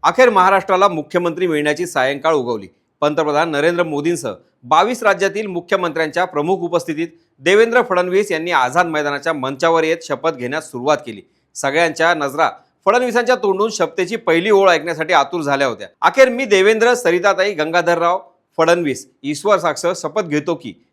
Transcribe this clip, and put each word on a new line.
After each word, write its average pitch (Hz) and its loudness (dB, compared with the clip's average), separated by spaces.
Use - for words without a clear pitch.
अखेर 233 4
महाराष्ट्राला 190 2
मुख्यमंत्री 175 -2
मिळण्याची 151 -2
सायंकाळ 139 0
उगवली. 117 -4
पंतप्रधान 151 0
नरेंद्र 165 0
मोदींसह 147 -4
बावीस 190 0
राज्यातील 196 0
मुख्यमंत्र्यांच्या 170 -2
प्रमुख 160 -2
उपस्थितीत 170 -4
देवेंद्र 226 4
फडणवीस 190 0
यांनी 160 -4
आझाद 147 2
मैदानाच्या 151 -2
मंचावर 156 0
येत 160 0
शपथ 151 -4
घेण्यास 139 -8
सुरुवात 135 -2
केली. 107 -16
सगळ्यांच्या 160 0
नजरा 143 -2
फडणवीसांच्या 240 2
तोंडून 202 -2
शपथेची 180 -4
पहिली 175 0
ओळ 196 6
ऐकण्यासाठी 160 -2
आतुर 151 0
झाल्या 139 0
होत्या. 107 -6
"अखेर 254 4
मी 247 -4
देवेंद्र, 214 2
सरिताताई, 190 0
गंगाधरराव, 170 0
फडणवीस, 165 0
ईश्वर 151 -2
साक्ष 160 -4
शपथ 175 -6
घेतो 156 -4
की" 104 -12